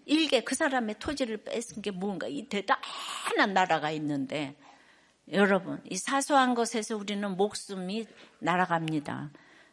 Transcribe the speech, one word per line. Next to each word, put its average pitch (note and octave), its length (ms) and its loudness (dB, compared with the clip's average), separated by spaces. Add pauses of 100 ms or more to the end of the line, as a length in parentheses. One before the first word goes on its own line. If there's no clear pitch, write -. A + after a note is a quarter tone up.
일개 D4 360 4
그 B3+ 140 -4
사람의 B3+ 440 0
토지를 B3+ 380 -4
뺏은 - 440 -8
게 G#3 100 -4
뭔가, F#3+ 360 -4
이 G#3+ 220 -8
대단한 - 1040 0
나라가 D#3+ 380 4
있는데, C#3+ 640 -2 (760)
여러분, F#3+ 480 2 (100)
이 F#3 60 -8
사소한 C4 600 2
것에서 A3+ 420 0
우리는 G3+ 400 -4
목숨이 G3+ 680 -2 (320)
날아갑니다. D#3+ 920 0 (440)